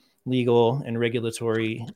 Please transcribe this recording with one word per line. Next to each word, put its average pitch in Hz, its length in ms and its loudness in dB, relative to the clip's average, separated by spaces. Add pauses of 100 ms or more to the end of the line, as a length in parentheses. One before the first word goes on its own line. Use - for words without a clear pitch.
(260)
legal 123 600 2
and 117 140 -4
regulatory, 117 840 -2 (100)